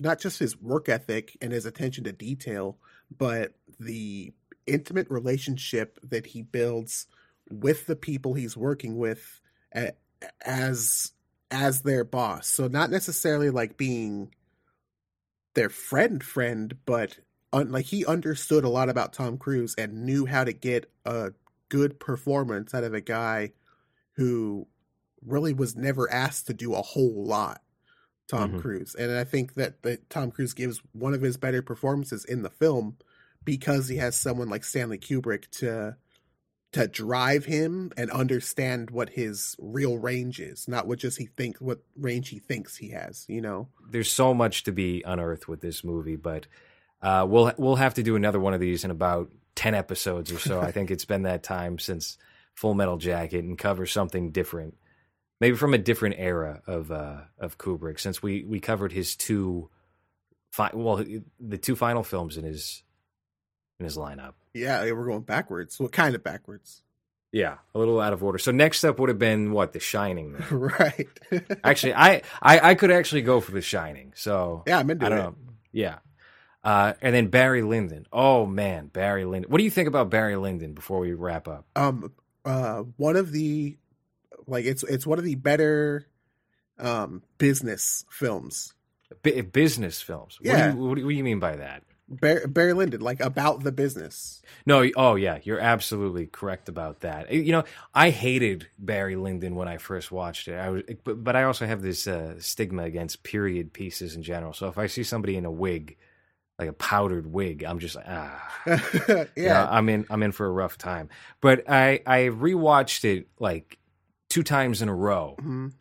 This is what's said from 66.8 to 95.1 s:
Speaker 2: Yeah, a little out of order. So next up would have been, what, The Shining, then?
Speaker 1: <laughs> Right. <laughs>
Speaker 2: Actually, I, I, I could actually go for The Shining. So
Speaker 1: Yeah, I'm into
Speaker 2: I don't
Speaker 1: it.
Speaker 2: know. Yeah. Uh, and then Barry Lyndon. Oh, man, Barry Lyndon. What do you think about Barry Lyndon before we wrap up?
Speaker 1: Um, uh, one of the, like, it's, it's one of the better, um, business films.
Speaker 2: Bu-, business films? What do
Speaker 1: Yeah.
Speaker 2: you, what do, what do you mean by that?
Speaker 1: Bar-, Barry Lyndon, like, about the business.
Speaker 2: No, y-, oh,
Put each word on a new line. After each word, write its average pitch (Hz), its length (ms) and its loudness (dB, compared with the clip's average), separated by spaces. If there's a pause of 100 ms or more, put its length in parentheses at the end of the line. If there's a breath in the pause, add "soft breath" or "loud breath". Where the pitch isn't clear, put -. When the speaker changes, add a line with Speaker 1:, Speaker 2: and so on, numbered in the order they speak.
Speaker 2:
Yeah, 87 260 0 (180)
a - 20 -6
little 113 240 4
out 104 120 2
of 90 100 -2
order. 95 160 2
So - 120 0
next 147 320 6
up 147 140 4
would 131 120 4
have 104 100 2
been, 107 320 4
what, 101 220 2
The - 60 -10
Shining, 90 540 -4
then? 160 140 -10
Speaker 1:
<laughs> - 20 -6
Right. 139 580 2 (240)
<laughs> - 320 -4
Speaker 2:
Actually, 131 300 4
I, 165 300 10 (180 loud breath)
I, 160 300 12
I - 40 10
could 190 140 6
actually 160 320 4
go 123 180 6
for 101 120 -2
The 98 100 -4
Shining. 78 540 -6
So 87 500 -2
Speaker 1:
Yeah, 170 140 4
I'm 135 100 2
into 160 160 0
Speaker 2:
I 104 40 2
don't 107 100 4
Speaker 1:
it. - 20 0
Speaker 2:
know. 90 140 -6 (360)
Yeah. 101 280 -2 (640 soft breath)
Uh, 104 300 6 (100)
and 127 100 4
then 120 140 6
Barry 127 340 6
Lyndon. 104 500 -2
Oh, 123 360 6
man, 95 400 -2
Barry 95 380 0
Lyndon. 92 260 -4
What 151 80 6
do 214 40 6
you 220 60 2
think 180 180 0
about 139 220 2
Barry 107 260 2
Lyndon 90 380 -4
before 92 260 -6
we 90 140 -2
wrap 85 340 -6
up? 76 180 -12 (100)
Speaker 1:
Um, 127 360 -2 (320)
uh, 127 360 -2 (180)
one 151 180 2
of 185 160 2
the, 151 460 -2 (720)
like, 123 180 -2
it's, 131 180 0
it's 135 220 -2
one 156 140 2
of 170 60 -2
the 156 100 -2
better, 147 720 2 (720)
um, 107 440 -4 (140)
business - 720 0
films. 92 640 -6 (500)
Speaker 2:
Bu-, 127 200 2
business 113 580 2
films? - 380 -12
What - 60 -10
do - 40 2
Speaker 1:
Yeah. - 240 6
Speaker 2:
you, 127 60 -4
what 131 160 0
do, 135 100 -2
what 147 60 0
do 147 40 0
you 139 80 0
mean 113 160 0
by 85 180 0
that? 69 260 -12 (260)
Speaker 1:
Bar-, 147 380 2
Barry 170 260 6
Lyndon, 165 280 0
like, 127 200 -2
about 135 420 2
the 139 80 0
business. 131 680 -4 (240 loud breath)
Speaker 2:
No, 143 140 10
y-, 127 160 6
oh, 127 200 8